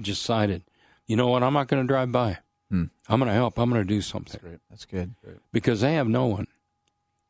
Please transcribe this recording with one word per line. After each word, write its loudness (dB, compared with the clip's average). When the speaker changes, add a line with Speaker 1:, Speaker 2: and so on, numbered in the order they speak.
Speaker 1:
decided, -2
"You 0
know 2
what? 2
I'm 2
not 0
gonna 2
drive 0
by. 0
Speaker 2:
Hmm. 0
Speaker 1:
I'm 6
gonna 2
help. 2
I'm 2
gonna 2
do 0
something." -10
Speaker 3:
That's -16
great. -18
Speaker 2:
That's -20
good. -8
Speaker 3:
Great. -20
Speaker 1:
Because 0
they 2
have 0
no 2
one. -2